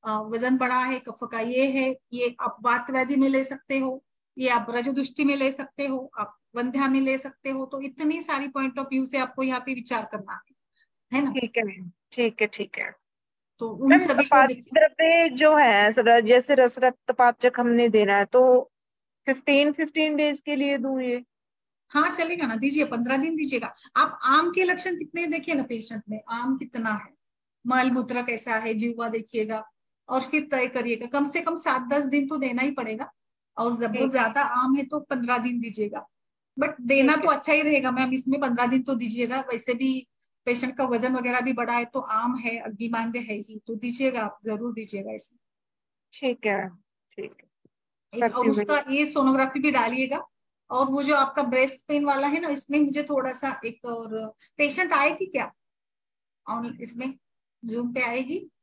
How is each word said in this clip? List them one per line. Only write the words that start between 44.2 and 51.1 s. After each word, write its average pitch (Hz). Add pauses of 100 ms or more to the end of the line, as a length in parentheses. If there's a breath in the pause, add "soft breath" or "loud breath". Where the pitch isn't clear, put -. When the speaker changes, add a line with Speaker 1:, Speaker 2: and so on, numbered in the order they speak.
Speaker 1:
आप, 208
जरूर 220
दीजिएगा 208
इसमें। - (760)
Speaker 2:
ठीक 247
है, 196 (440)
ठीक -
है। - (440)
Speaker 1:
एक, 226
Speaker 2:
करती 233
Speaker 1:
और 262
Speaker 2:
हूँ 220
Speaker 1:
उसका 208
Speaker 2:
मैं। 285
Speaker 1:
ये 285
सोनोग्राफी 269
भी 294
डालिएगा। 262 (440)
और 254
वो 269
जो 285